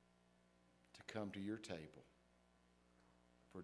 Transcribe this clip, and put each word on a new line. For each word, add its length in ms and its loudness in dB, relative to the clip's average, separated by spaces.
to 180 -8
come 200 4
to 80 0
your 180 4
table? 480 -4
For 120 -4